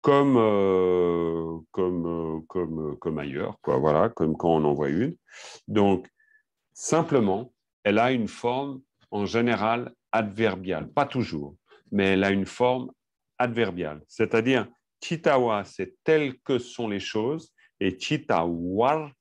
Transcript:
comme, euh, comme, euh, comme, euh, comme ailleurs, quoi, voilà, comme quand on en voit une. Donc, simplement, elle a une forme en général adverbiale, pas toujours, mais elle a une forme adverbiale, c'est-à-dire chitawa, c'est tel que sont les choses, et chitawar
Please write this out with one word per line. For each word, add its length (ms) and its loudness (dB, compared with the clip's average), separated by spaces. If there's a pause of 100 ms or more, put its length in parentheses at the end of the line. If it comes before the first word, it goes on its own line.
comme, 360 4
euh, 1200 2 (140)
comme, 360 -2
euh, 400 -4
comme, 440 -6
euh, 40 -8
comme 240 -6
ailleurs, 420 -6
quoi, 160 0
voilà, 320 2
comme 280 -2
quand 180 0
on 100 2
en 80 2
voit 160 -2
une. 260 -2 (520)
Donc, 400 2 (680)
simplement, 800 0 (300)
elle 160 4
a 120 4
une 180 0
forme 520 -6 (300)
en 140 -2
général 680 0 (200)
adverbiale, 760 -2
pas 140 2
toujours, 520 -6 (340)
mais 220 2
elle 100 4
a 80 2
une 140 0
forme 460 -2 (480)
adverbiale, 680 -2
c'est-à-dire 600 0 (360)
chitawa, 600 0
c'est 300 -10 (100)
tel 360 0
que 180 0
sont 280 -8
les 140 -4
choses, 500 -4 (300)
et 180 0
chitawar 1200 -2